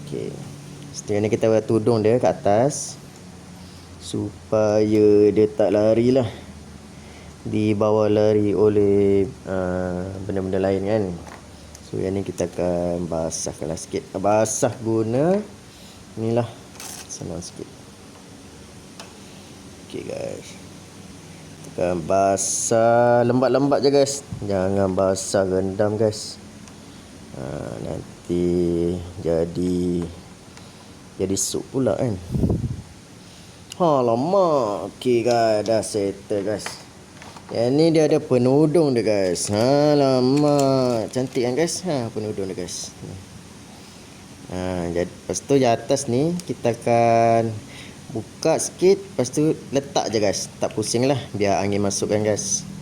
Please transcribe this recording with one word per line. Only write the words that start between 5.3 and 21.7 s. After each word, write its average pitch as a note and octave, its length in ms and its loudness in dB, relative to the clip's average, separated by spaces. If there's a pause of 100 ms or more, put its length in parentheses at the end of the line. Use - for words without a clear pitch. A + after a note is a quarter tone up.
dia G#2+ 180 4
tak G2 240 2
lari A2 400 4
lah. B2+ 160 2 (1120)
Di A2 300 0
bawah G#2+ 400 4
lari G#2+ 400 4
oleh, G2+ 720 4 (240)
ah, F#2 560 -2 (240)
benda-benda F#2+ 320 -2
lain F#2+ 240 2
kan. G#2+ 180 0 (840)
So, - 100 -6
yang F#2+ 200 -2
ni F#2+ 80 -4
kita F2 240 -4
akan F2 580 -2
basahkan D#2+ 640 -6
lah E2+ 80 -8
sikit. - 240 -8 (140)
Basah A2 560 0 (100)
guna A#2 560 0 (800)
ni A2+ 160 0
lah. A#2+ 100 0 (640)
Senang F2 320 -10
sikit. - 260 -14 (2250)
Okey, - 180 -12
guys. A#1 420 -10 (1200)